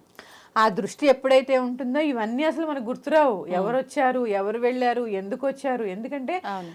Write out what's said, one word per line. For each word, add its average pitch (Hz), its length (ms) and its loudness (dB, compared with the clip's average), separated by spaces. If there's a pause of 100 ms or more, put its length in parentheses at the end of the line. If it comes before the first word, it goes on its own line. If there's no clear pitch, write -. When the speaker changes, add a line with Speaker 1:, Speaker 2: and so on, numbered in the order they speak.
(560)
Speaker 1:
ఆ 220 120 6
దృష్టి 202 380 -2
ఎప్పుడైతే 269 520 4
ఉంటుందో 254 420 -2
ఇవన్నీ 247 440 -2
అసలు 311 220 -2
మనకు 277 180 -6
గుర్తురావు. 247 600 2
Speaker 2:
Hmm. 180 100 -4
Speaker 1:
ఎవరొచ్చారు, 254 720 0
ఎవరు 202 320 -2
వెళ్ళారు, 240 480 0
ఎందుకు 202 400 -4
వచ్చారు? 262 380 -2
ఎందుకంటే 262 640 -6
Speaker 2:
అవును. 190 280 -8